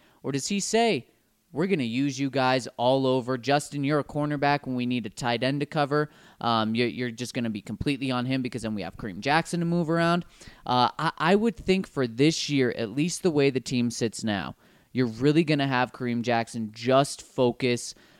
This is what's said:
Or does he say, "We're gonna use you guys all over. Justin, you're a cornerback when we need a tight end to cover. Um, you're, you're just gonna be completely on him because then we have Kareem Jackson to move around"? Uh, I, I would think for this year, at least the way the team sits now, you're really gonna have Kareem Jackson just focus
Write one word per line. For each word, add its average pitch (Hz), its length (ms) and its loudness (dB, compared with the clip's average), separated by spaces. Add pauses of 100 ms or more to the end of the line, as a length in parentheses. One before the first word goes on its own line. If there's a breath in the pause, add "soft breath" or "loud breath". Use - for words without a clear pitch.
(240 soft breath)
Or 135 100 -4
does 139 140 -4
he 202 120 -2
say, 220 480 0 (460)
"We're 160 140 -2
gonna 180 160 0
use 127 360 -2
you 139 100 0
guys 131 460 2
all 131 320 2
over. 127 300 0
Justin, 139 480 -2
you're 147 140 2
a 135 40 -2
cornerback 147 640 -2
when 127 80 -4
we 123 100 -2
need 123 200 -2
a 107 40 -8
tight 120 320 -2
end 139 200 0
to 143 40 -2
cover. 147 440 0 (320 soft breath)
Um, 110 340 2
you're, 120 140 2
you're 120 220 -6
just 113 220 -8
gonna 117 160 -2
be 104 120 -6
completely 131 500 -4
on 123 140 0
him 131 160 0
because 123 220 -6
then 110 120 -4
we 101 60 -4
have 85 160 -8
Kareem 98 240 -8
Jackson 165 400 0
to 170 40 0
move 170 240 0
around"? 170 360 2 (400 loud breath)
Uh, 123 240 4 (100)
I, 156 180 0
I 165 180 4
would 214 200 0
think 190 320 0
for 131 200 -2
this 139 420 2
year, 131 280 2
at 113 120 -4
least 147 340 -2
the 185 80 4
way 143 180 4
the 127 120 -2
team 120 280 0
sits 113 320 -4
now, 98 360 -4 (340 soft breath)
you're 123 160 2
really 143 380 2
gonna 143 200 2
have 127 280 0
Kareem 120 300 -4
Jackson 113 500 -2
just 127 480 2
focus 123 720 -2 (240 soft breath)